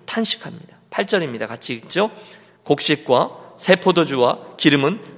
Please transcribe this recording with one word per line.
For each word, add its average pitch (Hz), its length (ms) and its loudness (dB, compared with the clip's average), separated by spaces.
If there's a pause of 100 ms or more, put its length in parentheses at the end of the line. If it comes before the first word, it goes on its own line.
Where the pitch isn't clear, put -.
탄식합니다. - 760 -6 (120)
팔 202 160 -2
절입니다. 135 400 -2
같이 113 260 -10
읽죠? 170 380 -2 (540)
"곡식과 - 920 0
새 185 200 4
포도주와 143 840 0
기름은 147 420 2 (180)